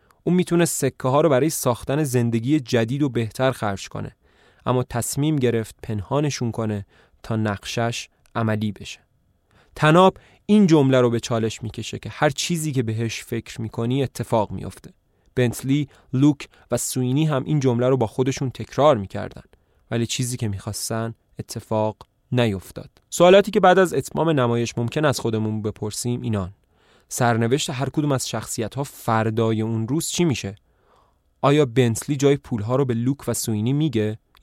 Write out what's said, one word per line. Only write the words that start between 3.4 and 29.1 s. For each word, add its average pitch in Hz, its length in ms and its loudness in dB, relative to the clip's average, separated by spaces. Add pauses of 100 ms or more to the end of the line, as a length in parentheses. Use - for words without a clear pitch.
خرج 104 360 -6
کنه، 104 280 -12 (500)
اما 123 180 0
تصمیم 143 520 -2
گرفت 117 480 -2
پنهانشون 127 680 -4
کنه 107 340 -4 (380)
تا 117 120 -4
نقشش 110 760 -4 (260)
عملی 110 360 -2
بشه. - 280 -14 (760)
تناب 175 420 6 (280)
این 208 220 6
جمله 135 340 6
رو 123 80 4
به 117 100 -2
چالش 113 440 -4
می‌کشه - 360 -10
که - 100 -14
هر 151 200 0
چیزی 156 420 -4
که 131 120 -2
بهش 113 400 -6
فکر - 380 -8
می‌کنی 120 420 -2
اتفاق 117 480 -2
می‌افته. 95 420 -12 (420)
بنتلی، 131 540 0 (240)
لوک 139 340 2 (240)
و 123 60 0
سوینی 131 480 0
هم 139 180 -2
این 147 160 0
جمله 123 300 2
رو 135 80 4
با 117 100 2
خودشون 131 420 -2
تکرار 131 480 2
می‌کردن، 98 460 -10 (480)
ولی 117 140 0
چیزی 123 320 -4
که 117 100 -4
می‌خواستن 113 640 -6 (260)
اتفاق 107 580 -4 (340)
نیفتاد. 113 580 -2 (200)
سوالاتی 190 420 6
که 214 80 2
بعد 185 200 6
از 180 140 4
اتمام 151 360 -2
نمایش 117 480 0
ممکن 120 280 -2
از 135 140 0
خودمون 110 420 -2
بپرسیم 110 600 -6
اینان: 101 320 -2 (540)
سرنوشت 117 640 0
هر 127 200 -4
کدوم 147 220 0
از 131 180 -2
شخصیت‌ها 113 540 -6
فردای 113 800 0